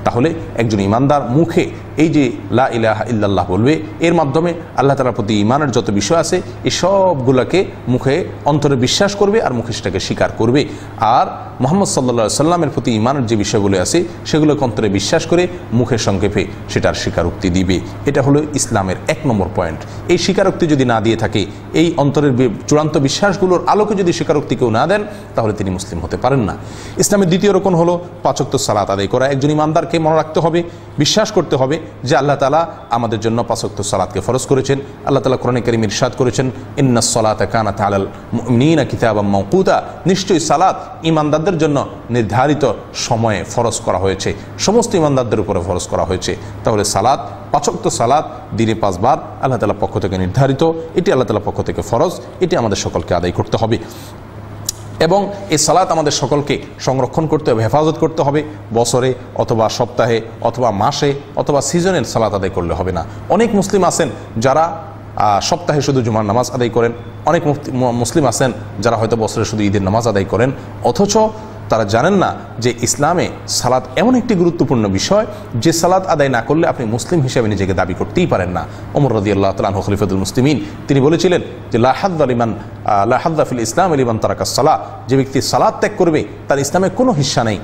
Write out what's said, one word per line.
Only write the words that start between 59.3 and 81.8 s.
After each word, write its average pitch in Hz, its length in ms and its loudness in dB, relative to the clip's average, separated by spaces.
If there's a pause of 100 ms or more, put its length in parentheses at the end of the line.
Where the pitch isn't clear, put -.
অথবা 113 340 2
সপ্তাহে 117 520 0 (200)
অথবা 117 300 0
মাসে 139 420 0 (220)
অথবা 139 260 0
সিজনের 175 420 0
সালাত 110 300 0
আদায় 95 160 0
করলে 87 240 -2
হবে 90 180 -2
না। 87 140 -4 (240)
অনেক 214 260 2
মুসলিম 190 280 2
আছেন 165 260 2 (280)
যারা, 139 400 2 (380)
আহ, - 260 2
সপ্তাহে 151 400 0
শুধু 135 200 2
জুমার 110 240 0
নামাজ 107 260 0
আদায় 123 180 0
করেন, 117 220 2 (340)
অনেক 156 220 2
মুফতি-, - 260 -2
মু-, 123 180 0
মুসলিম 120 340 0
আছেন 123 260 2 (280)
যারা 117 180 2
হয়তো 110 180 0
বছরে 110 300 0
শুধু 107 180 -2
ঈদের 101 180 2
নামাজ 107 260 2
আদায় 101 180 2
করেন, 113 260 2 (320)
অথচ 196 340 2 (520)
তারা 113 140 2
জানেন 113 300 2
না 143 220 2 (240)
যে 117 220 0
ইসলামে 143 480 0 (180)
সালাত - 360 0 (120)
এমন 226 200 4
একটি 226 200 2
গুরুত্বপূর্ণ 151 520 2
বিষয় 185 380 2 (300)
যে 156 180 2
সালাত 185 340 2
আদায় 147 220 2
না 120 120 0
করলে 160 260 0
আপনি 156 200 -2
মুসলিম 120 340 0
হিসেবে 127 260 0
নিজেকে 95 260 0
দাবি 92 200 0
করতেই - 340 -2
পারেন 95 220 0
না। 85 160 0 (280)
ওমর 131 220 2
রাদিয়াল্লাহু 98 380 2
তাআলা 104 140 -2
আনহু 95 140 0
খলিফাতুল 95 360 0
মুসলিমিন, 127 480 0 (220)
তিনি 139 140 4
বলেছিলেন 165 400 4 (300)
যে, 120 60 0
"লা 123 240 4